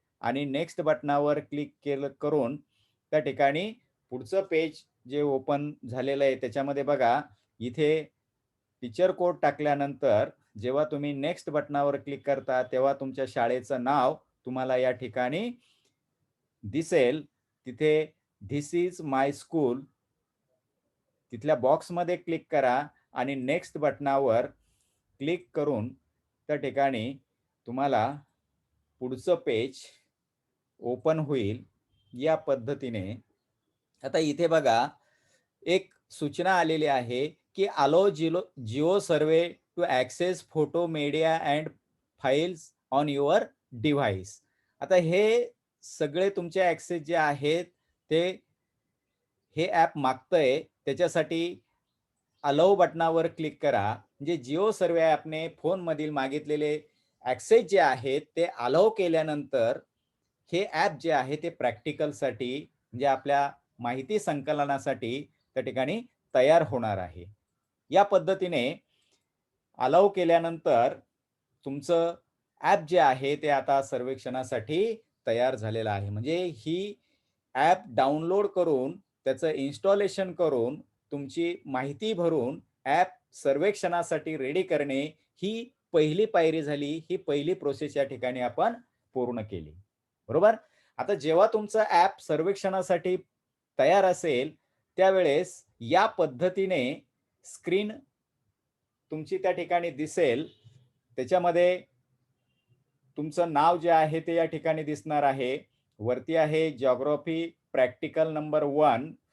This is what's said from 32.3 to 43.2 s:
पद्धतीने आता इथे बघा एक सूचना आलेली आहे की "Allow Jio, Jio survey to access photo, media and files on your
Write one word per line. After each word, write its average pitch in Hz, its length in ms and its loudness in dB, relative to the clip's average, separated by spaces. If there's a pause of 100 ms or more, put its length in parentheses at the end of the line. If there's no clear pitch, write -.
पद्धतीने 123 760 -6 (880)
आता 135 160 -2
इथे 156 260 0
बघा 139 400 4 (800)
एक 180 240 0 (220)
सूचना 175 420 -2
आलेली 160 340 2
आहे 127 380 0 (280)
की 190 120 0 (120)
"Allow 160 320 6
Jio, 165 320 -2 (220)
Jio 151 360 0
survey 160 440 2 (320)
to 170 140 0
access 135 560 -2
photo, 160 420 -2
media 160 560 0
and 151 260 -2 (520)
files 160 500 0 (200)
on 147 160 2
your 143 320 2 (420)